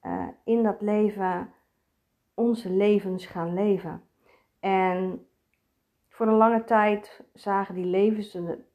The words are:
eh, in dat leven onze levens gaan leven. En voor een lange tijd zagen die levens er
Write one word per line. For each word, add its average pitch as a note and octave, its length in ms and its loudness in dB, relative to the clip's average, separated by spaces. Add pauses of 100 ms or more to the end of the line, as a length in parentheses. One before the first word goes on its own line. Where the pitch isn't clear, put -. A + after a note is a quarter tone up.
eh, F3 280 -8 (160)
in A#3 180 2
dat G#3 180 0
leven G#3 720 -2 (800)
onze A3+ 360 -2
levens G3 560 2
gaan E3+ 280 -6
leven. F#3+ 480 -2 (580)
En F#3 680 -2 (840)
voor - 180 -4
een A3 80 4
lange A3+ 300 4
tijd G#3 680 0
zagen G3 420 -4
die F3+ 100 -6
levens G3+ 500 0
er F3 300 -8 (100)